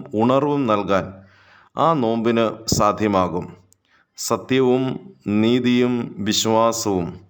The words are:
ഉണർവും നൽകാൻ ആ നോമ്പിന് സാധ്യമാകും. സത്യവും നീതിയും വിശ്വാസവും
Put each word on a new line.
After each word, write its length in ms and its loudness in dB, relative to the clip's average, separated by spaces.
ഉണർവും 520 2
നൽകാൻ 400 2
ആ 200 2
നോമ്പിന് 500 2
സാധ്യമാകും. 760 0
സത്യവും 680 0
നീതിയും 600 2
വിശ്വാസവും 880 0